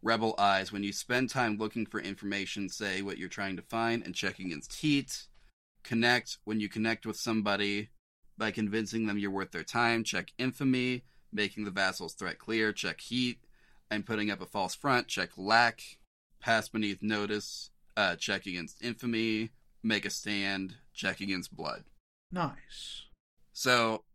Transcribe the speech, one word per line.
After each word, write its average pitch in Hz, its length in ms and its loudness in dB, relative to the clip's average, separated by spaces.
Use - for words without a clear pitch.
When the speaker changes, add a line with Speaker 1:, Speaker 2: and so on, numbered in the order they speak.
Speaker 1:
Rebel 110 360 2
Eyes, 98 340 4
when 101 120 -2
you 101 100 -2
spend 123 360 0
time 113 280 0
looking 110 280 -2
for - 140 -6
information, 98 680 -4
say 98 320 -2
what 98 160 -4
you're 90 120 -6
trying 98 280 -4
to 87 40 -10
find 117 420 0
and - 120 -8
check - 240 -2
against 85 360 -6
heat. 143 480 0
Connect, 117 600 2
when 107 140 -2
you 104 100 -2
connect 113 360 -2
with 110 120 -4
somebody 104 720 0
by 107 140 0
convincing 110 540 0
them 104 120 0
you're 101 140 -2
worth 98 200 -4
their 82 120 -6
time, 117 400 2
check - 340 -4
infamy. 127 640 0
Making 104 340 -2
the 101 60 -6
vassal's 92 420 0
threat 87 260 -6
clear, 110 340 2
check 85 280 -4
heat. 123 380 -2
And 101 140 -2
putting 107 260 0
up 98 100 -4
a 87 40 -8
false 95 300 -2
front, 131 320 2
check 92 300 -2
lack. 113 440 6
Pass 113 300 2
beneath 104 320 -2
notice, 104 680 -2
uh, 92 180 4
check 98 300 -2
against 87 380 -8
infamy. 113 640 -2
Make 107 220 2
a 98 40 -2
stand, 98 640 -2
check 95 280 -4
against 95 340 -4
blood. 76 280 -6
Speaker 2:
Nice. - 720 -8
Speaker 1:
So 117 520 4